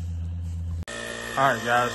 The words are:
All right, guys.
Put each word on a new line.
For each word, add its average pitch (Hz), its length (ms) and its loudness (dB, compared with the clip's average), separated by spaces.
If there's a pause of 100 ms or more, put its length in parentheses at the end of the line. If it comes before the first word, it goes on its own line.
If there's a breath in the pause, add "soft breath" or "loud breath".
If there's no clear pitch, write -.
(880)
All - 680 2
right, 113 120 0
guys. 120 300 4